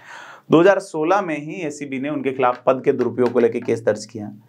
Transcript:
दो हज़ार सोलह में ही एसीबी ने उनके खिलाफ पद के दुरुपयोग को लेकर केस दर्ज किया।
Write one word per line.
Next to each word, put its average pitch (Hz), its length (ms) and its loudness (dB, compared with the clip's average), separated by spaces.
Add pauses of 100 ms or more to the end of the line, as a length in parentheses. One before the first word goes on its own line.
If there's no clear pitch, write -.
(520)
दो 156 100 8
हज़ार 190 180 6
सोलह 175 420 0
में 165 160 -6
ही 147 160 -10
एसीबी 147 460 -8
ने 139 100 -6
उनके 135 220 -4
खिलाफ 123 340 0
पद 131 200 2
के 139 80 4
दुरुपयोग 120 380 0
को 123 80 0
लेकर 117 200 2
केस 113 240 -4
दर्ज 107 220 -2
किया। 104 260 -12 (180)